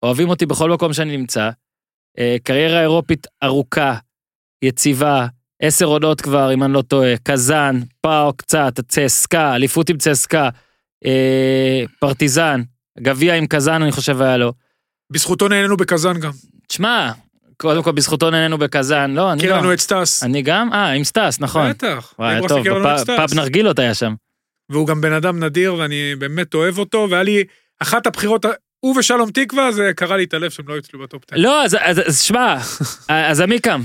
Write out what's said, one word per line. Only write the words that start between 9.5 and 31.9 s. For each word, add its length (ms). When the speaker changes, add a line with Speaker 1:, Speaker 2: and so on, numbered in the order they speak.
Speaker 1:
אליפות 360
עם 60
צסקה, 520
אה, 800
פרטיזן, 640
גביע 340
עם 120
קזאן, 360
אני 100
חושב 300
היה 140
לו. 160
Speaker 2:
בזכותו 360
נהנינו 280
בקזאן 440
גם. 100
Speaker 1:
תשמע, 440
קודם 260
כל, 100
בזכותו 380
נהנינו 280
בקזאן, 560
לא, 180
אני 60
Speaker 2:
הכיר 140
Speaker 1:
לא. 60
Speaker 2:
לנו 140
את 80
סטס. 420
Speaker 1:
אני 200
גם? 300
אה, 200
עם 120
סטס, 360
נכון. 300
Speaker 2:
בטח. 480
Speaker 1:
וואי, 160
Speaker 2:
ויברה 140
Speaker 1:
טוב, 100
Speaker 2:
הכיר 140
לנו 180
את 60
Speaker 1:
בפ-, 40
Speaker 2:
סטס. 160
Speaker 1:
פאב 180
נרגילות 440
היה 160
שם. 200
Speaker 2:
והוא 180
גם 140
בן 120
אדם 320
נדיר, 300
ואני 440
באמת 360
אוהב 240
אותו, 320
והיה 120
לי... 220
אחת 260
הבחירות, 380
ה-, 40
הוא 180
ושלום 320
תקווה, 420
זה 240
קרע 200
לי 80
את 100
הלב 160
שהם 180
לא 100
יצאו 200
בטופ 320
עשר. 120
Speaker 1:
לא, 220
אז, 160
אז, 260